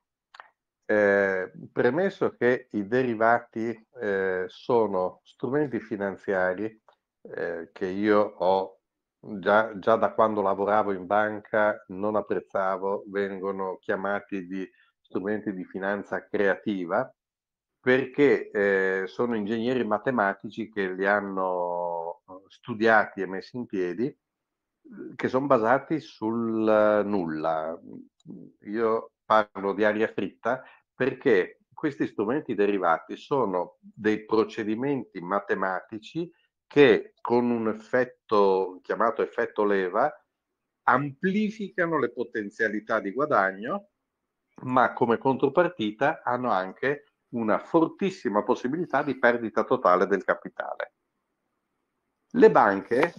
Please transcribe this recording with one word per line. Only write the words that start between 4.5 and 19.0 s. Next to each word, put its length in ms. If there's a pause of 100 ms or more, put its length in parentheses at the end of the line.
strumenti 560
finanziari, 1040 (520)
eh, 380
che 140
io 340
ho 600 (580)
già, 400
già 160
da 180
quando 280
lavoravo 500
in 160
banca 800
non 300
apprezzavo, 920
vengono 680
chiamati 680
di 240 (300)
strumenti 540
di 100
finanza 640
creativa, 840 (680)
perché, 720
eh, 560